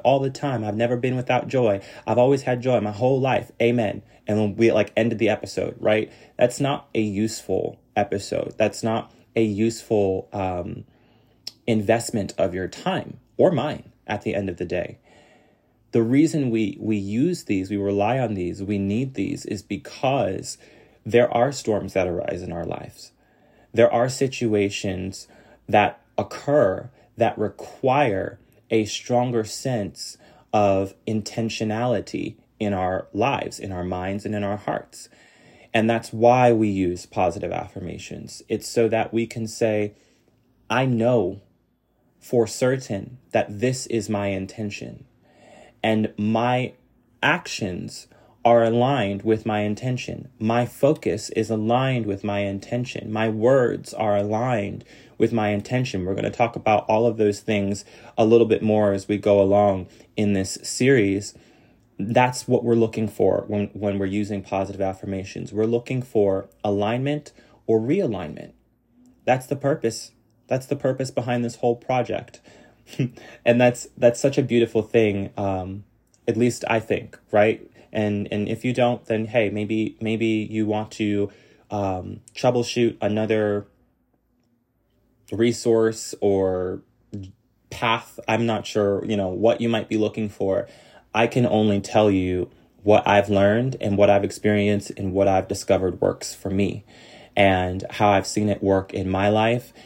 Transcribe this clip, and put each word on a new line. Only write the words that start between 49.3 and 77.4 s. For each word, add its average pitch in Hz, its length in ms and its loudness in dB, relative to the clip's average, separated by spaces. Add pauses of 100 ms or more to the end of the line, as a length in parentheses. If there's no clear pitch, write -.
my 107 160 0
intention. 113 680 -4 (100)
My 117 260 0
focus - 640 0
is 110 200 -2
aligned 120 560 0
with 101 180 -4
my 101 160 -2
intention. 107 720 -6
My 110 160 0
words 113 640 2
are 104 240 0
aligned 107 680 -2 (360)
with 113 140 2
my 107 180 0
intention." 104 560 -2
We're 95 80 -2
gonna 107 160 -4
talk - 260 0
about 107 320 2
all 110 180 4
of 110 120 0
those 104 220 2
things 101 440 -2 (320)
a 113 80 4
little 117 220 8
bit 110 160 2
more 107 300 4
as 95 160 -4
we 104 100 0
go 101 240 6
along 98 460 4 (280)
in 104 160 2
this 98 300 -2
series. 104 720 2 (640)
That's 123 480 0
what 123 160 2
we're 117 120 2
looking 113 340 0
for 95 400 0
when, 104 240 -2
when 98 260 -4
we're 98 60 -2
using 98 380 -4
positive 98 400 -4
affirmations. 95 720 -6
We're 104 120 0
looking 120 380 -2
for 98 480 0 (120)
alignment 117 720 -2 (340)
or 110 140 4
realignment. 117 720 -2 (720)
That's 127 220 2
the 139 100 -4
purpose. 135 560 -4 (340)
That's 131 200 -4
the - 100 -4
purpose 131 340 -2
behind 123 320 -2
this 117 140 -6
whole 120 180 0
project. - 640 -4 (580)
<laughs> - 20 0 (460)
And 120 120 6
that's, 123 380 2
that's 120 240 4
such 135 160 2
a 143 60 4
beautiful 117 400 2
thing, 101 560 0
um, 95 460 -4 (440)
at 113 80 0
least 120 320 0
I 113 120 0
think, - 380 -6 (140)
right? 107 360 2 (240)